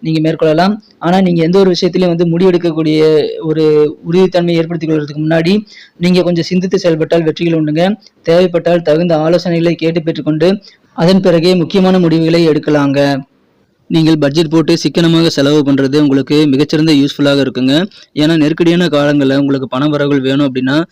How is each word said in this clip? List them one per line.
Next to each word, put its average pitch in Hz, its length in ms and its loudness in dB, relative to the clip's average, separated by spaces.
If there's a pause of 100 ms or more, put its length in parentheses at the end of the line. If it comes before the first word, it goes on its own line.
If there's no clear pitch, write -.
நீங்க 160 240 -2
மேற்கொள்ளலாம். 160 480 0 (320)
ஆனா 185 140 2
நீங்க 175 240 2
எந்த 180 180 2
ஒரு 190 120 4
விஷயத்திலையும் 180 400 0
வந்து 170 160 0
முடிவெடுக்கக்கூடிய 165 720 0 (480)
ஒரு 156 160 0 (380)
உறுதித்தன்மையை 175 580 0
ஏற்படுத்திக் 160 300 -6
கொள்வதற்கு 151 340 -4
முன்னாடி 165 280 0 (460)
நீங்க 180 220 2
கொஞ்சம் 170 280 -2
சிந்தித்து 185 340 -2
செயல்பட்டால் 165 440 0
வெற்றிகள் 165 320 -2
உண்டுங்க. 156 240 -2 (420)
தேவைப்பட்டால் 170 600 0
தகுந்த 165 260 0 (120)
ஆலோசனைகளை 170 500 0
கேட்டு 165 260 -4
பெற்றுக்கொண்டு 156 480 -2 (460)
அதன் 190 300 2
பிறகே 175 360 2
முக்கியமான 185 360 0
முடிவுகளை 165 440 0 (100)
எடுக்கலாங்க. 143 480 0 (880)
நீங்கள் 160 300 2
பட்ஜெட் 147 320 0
போட்டு 160 280 2
சிக்கனமாக 165 500 0
செலவு 147 320 0
பண்றது 139 360 0
உங்களுக்கு 139 380 0 (140)
மிகச்சிறந்த 151 440 0
யூஸ்ஃபுல்லாக 143 500 0
இருக்குங்க. 127 300 -2 (420)
ஏன்னா 151 240 0
நெருக்கடியான 170 480 0
காலங்கள்ல 143 500 0
உங்களுக்கு 135 300 -2
பண 135 200 -2
வரவுகள் 143 360 0
வேணும் 139 220 0
அப்படின்னா 127 300 -2 (160)